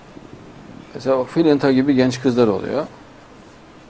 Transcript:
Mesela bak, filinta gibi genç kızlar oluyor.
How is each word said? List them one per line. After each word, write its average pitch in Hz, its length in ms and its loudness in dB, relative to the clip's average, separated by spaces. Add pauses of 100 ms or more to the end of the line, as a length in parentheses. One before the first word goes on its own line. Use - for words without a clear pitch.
(920)
Mesela 131 260 -2
bak, 123 100 -6
filinta 147 420 2
gibi 135 240 2
genç 127 260 0
kızlar 120 260 2
oluyor. 98 380 -4 (1040)